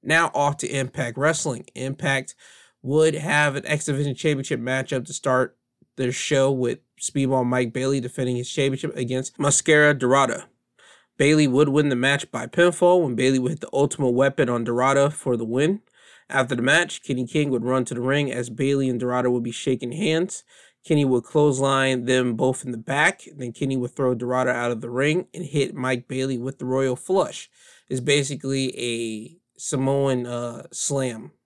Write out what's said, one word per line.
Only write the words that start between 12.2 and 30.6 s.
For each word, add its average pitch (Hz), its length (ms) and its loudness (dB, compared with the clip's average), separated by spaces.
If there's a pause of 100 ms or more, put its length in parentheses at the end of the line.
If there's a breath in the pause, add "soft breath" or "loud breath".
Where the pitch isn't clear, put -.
by 117 140 -6
pinfall 175 560 4
when 127 120 -2
Bailey 131 240 2
would 123 140 0
hit - 80 -8
the - 120 -12
Ultimate 139 380 0
Weapon 135 380 2
on 117 160 -2
Dorada 135 460 2
for 131 260 -2
the 113 80 -4
win. 147 380 0 (460 soft breath)
After 127 280 0
the 120 60 -2
match, 151 400 2
Kenny 127 240 -4
King 147 240 0
would 117 140 -2
run 127 200 0
to 123 100 -8
the 120 60 -6
ring 135 320 0
as 123 160 -6
Bailey 135 400 0
and 120 100 -2
Dorada 123 320 0
would 123 120 0
be 123 100 -6
shaking 127 400 -4
hands. 170 500 -2 (400 soft breath)
Kenny 147 220 2
would 127 180 2
clothesline 135 840 2
them 127 280 2
both 131 300 0
in 127 80 -8
the 113 60 -10
back. 147 440 0 (140)
Then 123 160 -10
Kenny 135 240 -4
would 123 180 -4
throw 131 200 0
Dorada 127 360 0
out 120 220 -2
of 113 80 -6
the 117 100 -10
ring 147 440 0
and 180 100 -10
hit 143 300 -2
Mike 127 340 -4
Bailey 131 300 -4
with 127 200 -8
the - 60 -10
Royal 131 320 0
Flush. - 540 -4 (380 soft breath)
It's 131 120 -4
basically 135 760 -2
a 117 600 -6 (220)
Samoan, 135 680 -2
uh, 120 460 -8